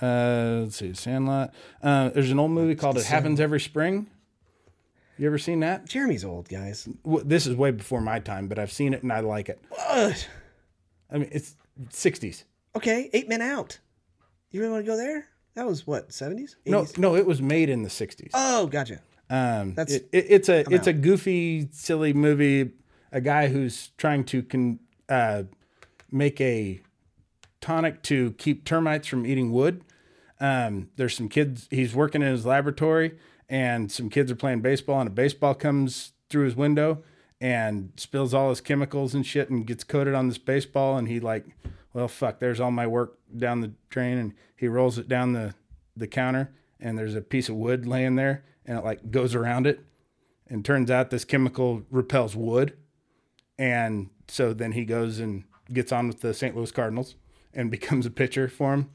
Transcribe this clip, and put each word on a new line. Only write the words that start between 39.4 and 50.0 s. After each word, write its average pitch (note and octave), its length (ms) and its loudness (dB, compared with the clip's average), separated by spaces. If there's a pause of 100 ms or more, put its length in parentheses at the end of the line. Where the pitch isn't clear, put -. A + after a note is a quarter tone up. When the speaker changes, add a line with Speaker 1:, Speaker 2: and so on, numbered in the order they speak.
Speaker 1:
and A#2 160 -2
gets A2+ 180 -8
coated C#3 320 0
on C3 120 2
this A#2+ 100 -2
baseball, C3+ 600 0
and A#2 100 -2
he A#2 120 -2
like, A2+ 260 -2 (480)
"Well, A#2+ 140 -2
fuck, A#2 320 -4
there's A#2+ 200 0
all B2 120 0
my A#2+ 160 0
work A#2 300 -2 (180)
down A#2+ 260 -2
the G#2+ 100 -6 (180)
drain," B2+ 280 -2
and A2 160 -4 (220)
he B2 120 -2
rolls A#2+ 300 2
it A#2 100 -8
down B2 260 2
the, A2 200 -4 (420)
the A2 120 -6
counter, C3 440 -2 (280)
and A2+ 180 -6
there's A2 180 -4
a G#2+ 60 -4
piece B2+ 280 -2
of A2+ 60 -6
wood A#2+ 300 -2
laying B2+ 300 0
there, C3+ 280 0 (220)
and A#2 120 -6
it, A2 60 -6
like, A2 280 -6
goes B2 240 2
around A#2+ 320 0
it, - 140 0 (680)